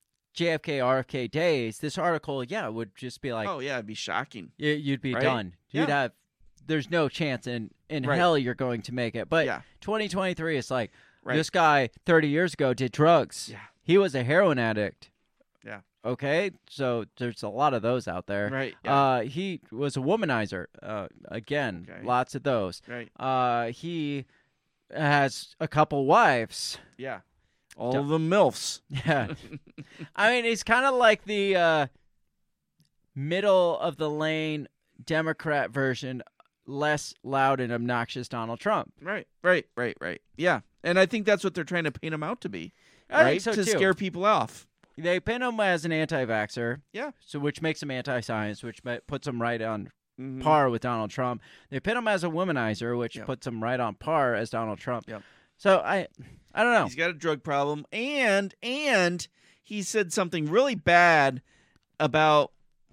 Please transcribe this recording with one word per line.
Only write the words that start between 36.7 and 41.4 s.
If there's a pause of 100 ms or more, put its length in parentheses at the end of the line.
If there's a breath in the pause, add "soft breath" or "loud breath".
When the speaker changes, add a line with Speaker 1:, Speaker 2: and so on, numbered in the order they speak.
Speaker 1:
loud
and
obnoxious
Donald
Trump. (100)
Speaker 2:
Right, (140)
right, (100)
right,
right. (160)
Yeah. (220)
And
I
think
that's